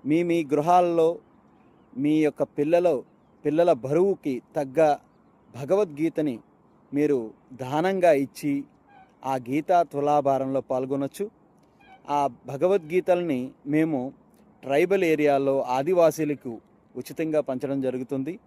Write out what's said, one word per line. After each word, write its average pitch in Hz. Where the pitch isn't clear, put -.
మీ 156
మీ 170
గృహాల్లో 170
మీ 147
యొక్క 151
పిల్లల, 156
పిల్లల 165
బరువుకి 147
తగ్గ 147
భగవద్గీతని 151
మీరు 139
దానంగా 160
ఇచ్చి 143
ఆ 135
గీతా 147
తులాభారంలో 139
పాల్గొనొచ్చు. 135
ఆ 143
భగవద్గీతల్ని 160
మేము 147
ట్రైబల్ 175
ఏరియాలో 143
ఆదివాసీలకు 147
ఉచితంగా 151
పంచడం 139
జరుగుతుంది. 131